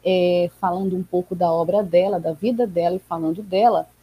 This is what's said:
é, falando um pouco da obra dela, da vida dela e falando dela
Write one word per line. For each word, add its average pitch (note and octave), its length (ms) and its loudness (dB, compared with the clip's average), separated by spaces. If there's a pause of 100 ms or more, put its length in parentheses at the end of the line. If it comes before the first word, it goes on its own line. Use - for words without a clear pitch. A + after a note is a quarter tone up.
é, F3+ 460 2 (100)
falando F#3 360 -2
um F#3 80 -4
pouco F3+ 300 -4
da F3 180 0
obra E3+ 300 0
dela, F3+ 380 2
da E3 140 -4
vida A#3 340 -2
dela F3 300 -2
e - 20 -6
falando E3 420 -4
dela G3 480 2 (140)